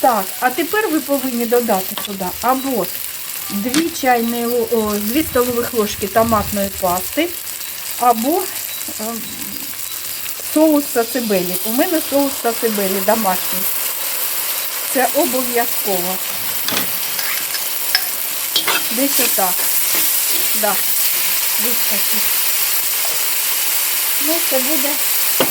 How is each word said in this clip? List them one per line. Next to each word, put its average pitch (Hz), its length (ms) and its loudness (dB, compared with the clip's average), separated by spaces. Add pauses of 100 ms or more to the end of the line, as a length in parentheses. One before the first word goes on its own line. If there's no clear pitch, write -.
Так, 226 240 4 (160)
а 254 100 2
тепер 370 380 0
ви 311 120 2
повинні 254 460 0
додати 220 500 2 (100)
сюди 190 200 -4 (160)
або 254 440 2 (640)
дві 247 400 0
чайні 240 560 2
ло-, 240 260 2
о, 214 220 2
дві 214 280 2
столових 247 520 0
ложки 208 320 0
томатної 208 640 2 (120)
пасти, 185 480 0 (720)
або, 247 420 4 (580)
е, 214 40 -4 (1500)
соус 302 300 6 (100)
сацебелі. 208 680 2
У 220 80 -2
мене 311 280 4 (100)
соус 277 220 4 (100)
сацебелі 208 640 2
домашній. 196 540 2 (1300)
Це 247 200 4
обов'язково. 233 1000 0 (2750)
Десь 269 300 2
отак. 196 340 2 (1040)
Да. 208 140 2 (880)
Вистачить. 214 600 0 (2000)
Ну, 311 80 4 (160)
це 262 80 4
буде 277 320 2 (600)